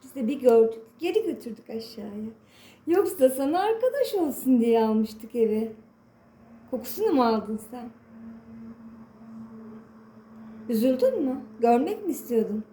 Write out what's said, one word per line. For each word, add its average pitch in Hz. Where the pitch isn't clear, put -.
Biz -
de 247
bir 254
gördük. 226
Geri 359
götürdük -
aşağıya. 214
Yoksa 330
sana 277
arkadaş 466
olsun 262
diye 226
almıştık 220
eve. 220
Kokusunu 370
mu 262
aldın 220
sen? 240
Üzüldün 262
mü? 262
Görmek 285
mi 330
istiyordun? 214